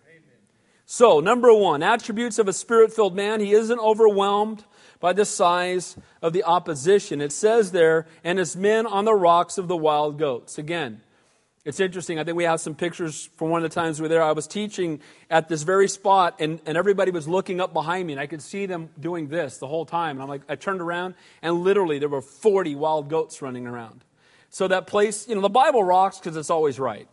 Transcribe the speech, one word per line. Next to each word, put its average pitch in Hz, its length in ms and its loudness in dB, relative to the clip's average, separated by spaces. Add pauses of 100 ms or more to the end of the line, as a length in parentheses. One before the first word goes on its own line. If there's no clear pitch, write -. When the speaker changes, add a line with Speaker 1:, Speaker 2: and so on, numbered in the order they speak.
Speaker 1:
Amen. - 120 -20 (640)
Speaker 2:
So, 208 340 6
number 233 340 6
one, 175 300 4
attributes 226 560 -2
of 208 80 2
a 190 60 -2
spirit-filled 220 640 4
man. 208 240 -2
He 202 140 2
isn't 226 260 2
overwhelmed 214 840 2 (340)
by 175 140 0
the 202 120 2
size 180 720 0 (280)
of 165 100 0
the 185 100 -2
opposition. 170 800 0
It 143 100 -6
says 214 400 2
there, 160 360 4 (160)
"And 180 160 -2
his 165 160 -4
men 214 320 0
on 202 180 -2
the 220 100 4
rocks 175 440 2
of 180 80 -8
the 180 100 -2
wild 151 400 0
goats." 143 400 -4
Again, 151 440 -8 (640)
it's 147 140 -10
interesting. 180 400 -4
I 151 60 -4
think 170 100 -6
we 175 80 -2
have 165 160 0
some 160 160 -10
pictures 170 640 -8
from 160 120 -4
one 165 140 0
of 160 60 -4
the - 40 -10
times 165 260 -4
we 160 40 -6
were 156 60 -4
there. 165 120 4
I 156 120 2
was 151 140 -4
teaching 185 520 -6 (300)
at 165 180 2
this 156 160 -4
very 190 240 4
spot, 190 520 2
and, 160 260 -4
and 156 120 -2
everybody 190 320 2
was 170 160 -6
looking 185 360 -2
up 185 100 -4
behind 165 340 -4
me, 156 80 -8
and 135 60 -8
I 147 80 -6
could 156 140 -12
see 196 240 -8
them 170 240 -8 (100)
doing 160 300 -8
this 147 300 -6
the 131 80 -12
whole 160 180 -6
time. 165 320 -6
And 131 60 -10
I'm 135 40 -10
like, 143 220 -10
I 147 60 -4
turned 190 260 -6
around, 175 340 -6 (260)
and 170 220 -2
literally 185 360 2
there 147 100 -4
were 139 120 -4
forty 185 540 0
wild 151 340 -2
goats 160 320 -4
running 123 240 -10
around. 117 380 -14 (460)
So - 180 -4
that 185 200 0
place, 208 400 0
you 233 80 -4
know, 190 60 -2
the 196 60 0
Bible 247 380 4
rocks 185 340 2
'cause 170 160 -10
it's 156 140 -8
always 156 300 0
right. 117 340 -6